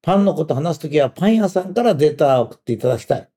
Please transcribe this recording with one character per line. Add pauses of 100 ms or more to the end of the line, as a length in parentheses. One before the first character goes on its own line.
パ
ン
の
こ
と
話
す
と
き
は
パ
ン
屋
さ
ん
か
ら
デ
ー
タ
を
送
っ
て
い
た
だ
き
た
い。